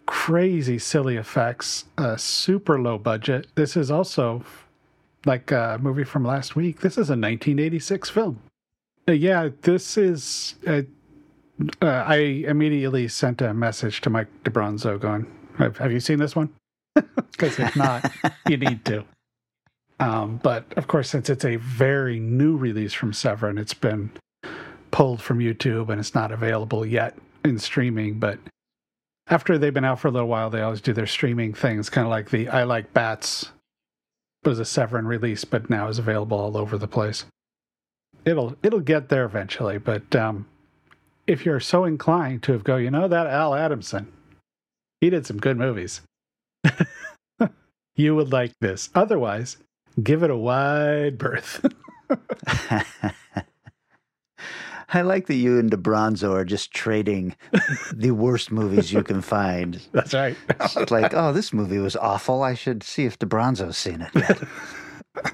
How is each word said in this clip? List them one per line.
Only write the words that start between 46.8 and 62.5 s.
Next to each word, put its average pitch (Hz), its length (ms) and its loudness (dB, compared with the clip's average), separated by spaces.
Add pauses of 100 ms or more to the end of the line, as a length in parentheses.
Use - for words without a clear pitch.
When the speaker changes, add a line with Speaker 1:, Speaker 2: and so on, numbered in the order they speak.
Speaker 1:
you 151 200 4
would 139 160 2
like 123 280 2
this. 95 360 -2
Otherwise, 127 600 2 (460)
give 151 220 4
it 156 60 4
a 127 60 0
wide 143 840 0
berth. - 460 -6 (440)
<laughs> 262 120 -2 (260)
Speaker 2:
<laughs> - 340 0 (2000)
I 180 100 4
like 185 260 2
that 151 80 2
you 123 240 4
and 113 100 4
DeBronzo 107 640 2
are 95 120 2
just 98 280 -4
trading 101 640 -2 (280)
<laughs> - 280 -6
the 120 180 0
worst 117 400 0
movies 101 420 0
you 104 120 0
can 98 180 -2
find. 90 580 -2 (120)
Speaker 1:
That's - 220 0
right. 135 220 0 (120)
<laughs> - 280 0
Speaker 2:
It's 240 140 0
like, 113 240 4
"Oh, 165 180 2
this 196 200 -2
movie 101 260 0
was 98 160 -2
awful. 113 480 0
I 131 120 0